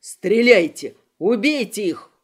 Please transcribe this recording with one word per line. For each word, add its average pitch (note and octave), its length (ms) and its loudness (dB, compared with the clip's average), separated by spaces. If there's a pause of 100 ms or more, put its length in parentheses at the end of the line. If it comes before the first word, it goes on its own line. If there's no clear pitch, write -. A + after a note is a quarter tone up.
Стреляйте! G3+ 960 0 (220)
Убейте A3 680 -2
их! D#3+ 240 -8 (140)